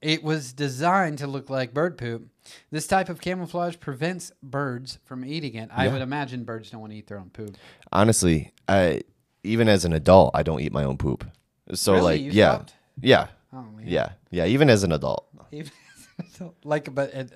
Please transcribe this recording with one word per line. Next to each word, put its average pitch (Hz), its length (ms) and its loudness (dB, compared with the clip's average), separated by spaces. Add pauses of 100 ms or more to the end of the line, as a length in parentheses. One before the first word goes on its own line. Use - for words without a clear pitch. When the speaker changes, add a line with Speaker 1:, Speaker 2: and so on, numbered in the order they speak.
Speaker 1:
It 156 220 -2
was 151 300 -6
designed 147 680 -2
to 143 80 -8
look 135 220 -10
like 127 240 -4
bird 165 240 -2
poop. 117 300 -8 (420)
This 151 160 -8
type 190 240 0
of 170 120 -12
camouflage 175 580 -6
prevents 160 520 -8 (120)
birds 131 640 -8
from 127 200 -12
eating 143 300 -8
it. 110 180 -12
I 127 120 -2
Speaker 2:
Yeah. 135 80 0
Speaker 1:
would 131 100 -4
imagine 127 400 -8
birds 113 260 -12
don't 113 120 -16
wanna 107 140 -16
eat 104 120 -18
their 101 100 -12
own 92 140 -18
poop. 104 260 -14 (340)
Speaker 2:
Honestly, 90 600 4 (160)
I, 90 340 2 (420)
even 113 260 2
as 90 160 4
an 85 80 0
adult, 82 420 8
I 78 80 0
don't 78 160 -4
eat 71 140 -6
my 71 100 -2
own 67 140 -4
poop. 65 280 -4 (480)
So, 98 200 2
Speaker 1:
Really? 90 100 6
Speaker 2:
like, 78 180 2
Speaker 1:
You 73 100 -8
Speaker 2:
yeah. 95 240 6
Speaker 1:
stopped? - 180 -10 (280)
Speaker 2:
Yeah. 120 260 4 (260)
Speaker 1:
Oh, 131 100 -16
man. 110 240 -20
Speaker 2:
Yeah. 82 220 -2 (200)
Yeah, 85 160 -2
even 139 240 4
as 104 140 6
an 87 80 2
adult. 67 340 -4 (260)
Speaker 1:
Even 151 200 -14 (240)
<laughs> - 240 -20
as - 60 -12
an - 0 - (100)
adult. 175 280 -18
Like, 151 300 -4
but, 139 220 -4
uh, 131 80 -8 (120)